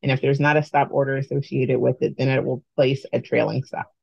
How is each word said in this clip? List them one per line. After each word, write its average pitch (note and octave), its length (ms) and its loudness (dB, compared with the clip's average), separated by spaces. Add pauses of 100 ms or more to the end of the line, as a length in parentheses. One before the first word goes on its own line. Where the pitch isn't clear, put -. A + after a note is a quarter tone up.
And C3+ 120 0
if C3+ 80 0
there's C#3 180 2
not D3 180 4
a D3+ 60 2
stop C#3+ 300 0
order C3+ 240 0
associated C3+ 640 -2
with B2+ 200 0
it, - 160 -2
then C3 120 0
it C3 160 0
will B2+ 180 -4 (140)
place C3+ 360 2
a A#2+ 80 0
trailing - 440 -2
stop. - 260 -10 (120)